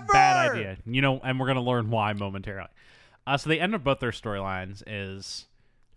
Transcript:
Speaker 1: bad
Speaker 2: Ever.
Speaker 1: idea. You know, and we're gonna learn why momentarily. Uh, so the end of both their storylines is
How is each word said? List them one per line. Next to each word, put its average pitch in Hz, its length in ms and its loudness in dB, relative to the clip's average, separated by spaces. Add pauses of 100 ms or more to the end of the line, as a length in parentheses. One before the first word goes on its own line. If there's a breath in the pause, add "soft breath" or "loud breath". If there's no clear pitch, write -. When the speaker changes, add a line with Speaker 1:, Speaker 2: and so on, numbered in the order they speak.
(120)
Speaker 1:
bad 381 340 6
Speaker 2:
Ever. - 80 0
Speaker 1:
idea. 95 320 -6
You 123 160 0
know, 135 180 2
and 131 200 -2
we're 131 80 0
gonna 131 140 0
learn 120 280 0
why 107 220 2
momentarily. 98 560 -8 (580 soft breath)
Uh, 135 100 2
so 139 140 -4
the 160 80 4
end 185 160 0
of 180 80 -4
both 135 160 2
their 120 140 -2
storylines 98 720 -6
is 98 640 -10 (480)